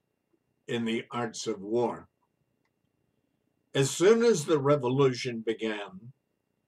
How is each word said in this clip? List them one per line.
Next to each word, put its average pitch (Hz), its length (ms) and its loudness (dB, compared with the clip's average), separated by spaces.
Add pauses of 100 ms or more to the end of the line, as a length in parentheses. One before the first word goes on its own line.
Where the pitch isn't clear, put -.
(640)
in 117 200 -4
the 113 260 -4
arts 117 340 -8
of 104 140 -6
war. 107 480 -4 (1700)
As 139 160 2
soon 226 320 6
as 190 220 2
the 160 120 2
revolution 131 840 0
began, 110 720 -6 (540)